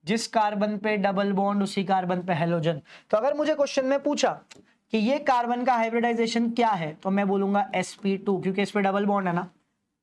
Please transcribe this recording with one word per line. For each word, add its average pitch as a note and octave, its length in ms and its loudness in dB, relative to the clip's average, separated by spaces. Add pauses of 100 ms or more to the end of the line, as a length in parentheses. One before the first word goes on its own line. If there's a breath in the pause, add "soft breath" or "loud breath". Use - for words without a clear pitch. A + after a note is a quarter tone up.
जिस A3 220 0
कार्बन G#3 500 0
पे G#3+ 200 0
डबल G3 340 0
बॉन्ड, G3 320 0
उसी F#3+ 200 -2
कार्बन F3+ 380 0
पे F3+ 120 -2
हैलोजन। E3 480 0 (280 loud breath)
तो G#3+ 80 2
अगर C4+ 160 0
मुझे D4+ 220 0
क्वेश्चन C#4 300 0
में C#4 180 0
पूछा A#3 380 0 (500 soft breath)
कि A3 60 0
ये B3 220 2
कार्बन A#3+ 460 0
का B3+ 80 4
हाइब्रिडाइजेशन A#3 800 0
क्या A#3 180 2
है, E3 240 -2
तो - 160 -6
मैं G3 180 2
बोलूंगा G3 480 0
एसपी F#3+ 420 -2
टू, G3 240 -2
क्योंकि F#3+ 200 -2
इस G3+ 100 -2
पे G#3 100 0
डबल G3 240 0
बॉन्ड G3+ 220 0
है E3+ 60 0
ना, F3+ 180 -4 (520)